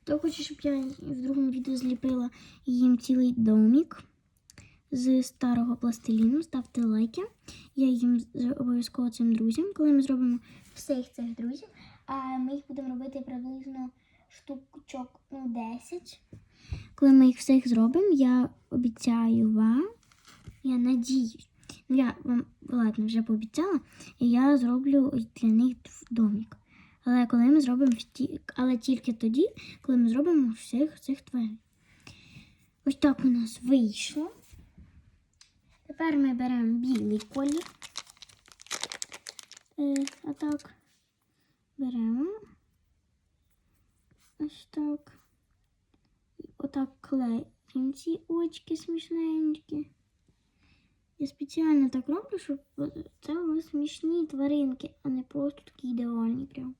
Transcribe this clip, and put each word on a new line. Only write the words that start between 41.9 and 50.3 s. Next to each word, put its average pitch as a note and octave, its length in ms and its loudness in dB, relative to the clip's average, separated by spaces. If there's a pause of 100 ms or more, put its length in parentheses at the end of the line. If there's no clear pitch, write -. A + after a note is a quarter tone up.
Ось - 320 -10
так. D4 480 -6 (1200)
І - 60 -18 (140)
отак C4+ 420 -6
клеїмо C4 960 -6
ці E4 340 -6
очки E4 480 -4
смішненькі. D#4+ 1080 -4 (1300)